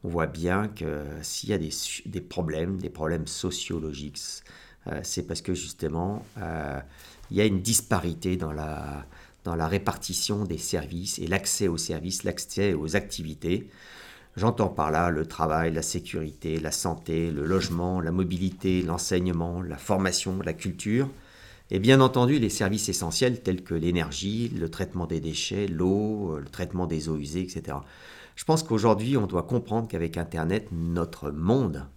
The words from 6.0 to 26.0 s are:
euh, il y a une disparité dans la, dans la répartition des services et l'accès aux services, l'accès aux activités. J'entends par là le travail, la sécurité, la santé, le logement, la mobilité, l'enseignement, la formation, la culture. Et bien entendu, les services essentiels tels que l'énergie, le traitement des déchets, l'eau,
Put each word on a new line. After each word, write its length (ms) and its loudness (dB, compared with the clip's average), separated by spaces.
euh, 400 -6
il 80 -2
y 40 6
a 40 6
une 160 4
disparité 760 0
dans 140 -4
la, 540 -6
dans 120 -2
la 120 2
répartition 760 0
des 120 -4
services 600 -4
et 80 -4
l'accès 400 2
aux 100 2
services, 460 -4
l'accès 500 0
aux 220 -2
activités. 760 -2
J'entends 320 2
par 220 0
là 180 4
le 160 2
travail, 480 2
la 80 0
sécurité, 760 -4
la 120 -4
santé, 600 0
le 120 -2
logement, 560 2
la 120 0
mobilité, 720 2
l'enseignement, 800 0
la 140 -6
formation, 680 0
la 80 0
culture. 560 0
Et 80 2
bien 220 10
entendu, 360 6
les 120 4
services 380 0
essentiels 540 2
tels 220 0
que 100 -4
l'énergie, 760 0
le 200 -2
traitement 380 -4
des 120 0
déchets, 460 -2
l'eau, 720 2